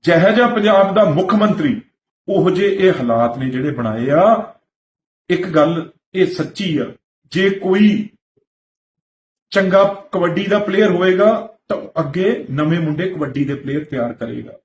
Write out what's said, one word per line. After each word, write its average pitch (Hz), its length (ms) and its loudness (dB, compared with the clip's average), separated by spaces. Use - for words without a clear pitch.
ਜਿਹੋ 170 280 4
ਜਿਹਾ 240 180 2
ਪੰਜਾਬ 202 460 2
ਦਾ 214 100 4
ਮੁੱਖ 185 300 0
ਮੰਤਰੀ, 160 460 0
ਉਹੋ 180 220 2
ਜਿਹੇ 190 380 2
ਇਹ 165 40 4
ਹਾਲਾਤ 120 460 0
ਨੇ 131 120 -4
ਜਿਹੜੇ 131 200 -4
ਬਣਾਏ 120 400 -4
ਆ। 190 440 2
ਇੱਕ - 160 0
ਗੱਲ 160 460 0
ਇਹ 185 120 2
ਸੱਚੀ 160 520 -6
ਆ, 113 80 -4
ਜੇ 190 200 0
ਕੋਈ 196 580 2
ਚੰਗਾ 196 600 2
ਕਬੱਡੀ 175 340 -2
ਦਾ 202 120 0
ਪਲੇਅਰ 202 320 2
ਹੋਏਗਾ 185 680 0
ਤਾਂ - 320 -8
ਅੱਗੇ 180 500 -2
ਨਵੇਂ 156 300 0
ਮੁੰਡੇ 160 300 -4
ਕਬੱਡੀ 139 340 -4
ਦੇ 139 100 -4
ਪਲੇਅਰ 139 300 -6
ਤਿਆਰ 117 280 -6
ਕਰੇਗਾ। 117 400 -12